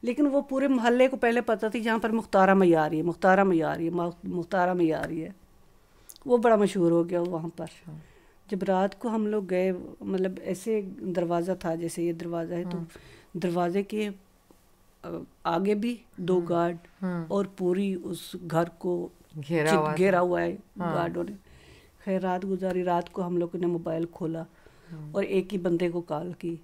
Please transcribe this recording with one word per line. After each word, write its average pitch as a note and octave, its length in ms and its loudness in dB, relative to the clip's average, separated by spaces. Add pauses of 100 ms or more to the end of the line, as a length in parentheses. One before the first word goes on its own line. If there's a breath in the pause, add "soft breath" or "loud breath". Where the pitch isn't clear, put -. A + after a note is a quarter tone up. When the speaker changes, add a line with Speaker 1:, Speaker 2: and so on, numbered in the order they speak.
Speaker 1:
लेकिन B3 240 2
वो C#4 140 2
पूरे C4+ 260 0
मोहल्ले B3 400 4
को C4 100 -2
पहले A#3 240 2
पता A3 280 0
थी, A#3+ 100 -4
"यहाँ A3+ 200 0
पर A3+ 120 -2
मुख्तारा G3 440 4
मैया E3+ 280 6
आ D3+ 40 0
रही D#3 120 -2
है, D#3+ 60 -2
मुख्तारा F#3+ 380 4
मैया E3 260 2
आ D3 40 -2
रही E3 120 -6
है, E3 80 -4
मु-, F3 320 -4
मुख्तारा F3+ 480 0
मैया E3 260 2
आ E3 40 -4
रही D#3+ 160 -6
है।" D#3+ 160 -10 (920 loud breath)
वो B3 100 4
बड़ा A3+ 200 6
मशहूर F#3+ 340 4
हो E3+ 120 6
गया F3 180 0
वहाँ E3+ 280 -4
पर। E3+ 140 -12
Speaker 2:
अच्छा। D#3+ 360 -16 (520 soft breath)
Speaker 1:
जब G3 120 -4
रात F#3+ 300 2
को - 160 -6
हम G#3+ 180 -2
लोग G#3 200 -2
गए, F#3 240 2 (320)
मतलब, F#3+ 400 -2
ऐसे G#3 380 -2 (220)
दरवाज़ा F3 520 -2
था, F3 200 -4
जैसे E3 280 -6
ये F3 100 0
दरवाज़ा E3+ 420 -6
है, F3 140 -6
तो F3 80 -6
Speaker 2:
हाँ। E3 100 -8 (500 loud breath)
Speaker 1:
दरवाजे F3 460 0
के, G#3 260 -4 (960)
अ, E3+ 140 -8 (260)
आगे F3+ 300 2
भी A3+ 260 -2 (180)
दो F3+ 160 2
Speaker 2:
हम्म। F3 120 0
Speaker 1:
गार्ड E3+ 300 0 (240)
Speaker 2:
हम्म। F3 300 -4
Speaker 1:
और G3 160 0 (100)
पूरी F#3 380 0
उस F3 400 -8 (100)
घर E3 240 0 (100)
को F3+ 320 -4 (260)
Speaker 2:
घेरा D#3 340 0
Speaker 1:
चिप-, D#3+ 100 4
Speaker 2:
हुआ D3+ 100 0
था। D#3 40 -2
Speaker 1:
घेरा F#3 240 4
हुआ F3 220 2
है F3 160 -2 (220)
Speaker 2:
हाँ। E3+ 160 -2
Speaker 1:
गार्डों E3+ 280 -2
ने। F#3+ 80 -8 (760 soft breath)
खैर, F#3+ 160 -2
रात F#3 240 -2
गुजारी, F#3 380 -2
रात F3 260 0
को - 120 -6
हम F3 160 -2
लोगों F3 220 -2
ने F3 80 0
मोबाइल E3 380 -2
खोला E3 400 -6 (460 loud breath)
Speaker 2:
हम्म। D3+ 240 -12
Speaker 1:
और G3 80 0
एक F#3 280 -2
ही G#3 60 -2
बंदे F3 320 2
को E3+ 120 -4
कॉल E3+ 320 -6
की E3+ 300 -8